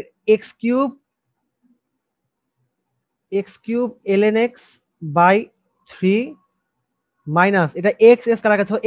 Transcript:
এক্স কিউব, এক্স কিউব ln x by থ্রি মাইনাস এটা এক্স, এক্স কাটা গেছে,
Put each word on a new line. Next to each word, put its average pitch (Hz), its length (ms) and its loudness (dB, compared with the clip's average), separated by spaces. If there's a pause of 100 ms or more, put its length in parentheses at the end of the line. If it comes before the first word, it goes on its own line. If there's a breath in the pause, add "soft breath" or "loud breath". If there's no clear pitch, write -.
(340)
এক্স 214 140 -6 (120)
কিউব, 247 280 -2 (2500)
এক্স - 140 -16 (100)
কিউব 240 220 -4 (340)
ln 214 160 0 (140)
x - 20 -20 (640)
by 180 200 4 (540)
থ্রি 190 260 -2 (1080)
মাইনাস 175 520 0
এটা 180 120 -2 (200)
এক্স, 240 200 2
এক্স 226 140 -4
কাটা 208 140 2
গেছে, 196 140 -4 (140)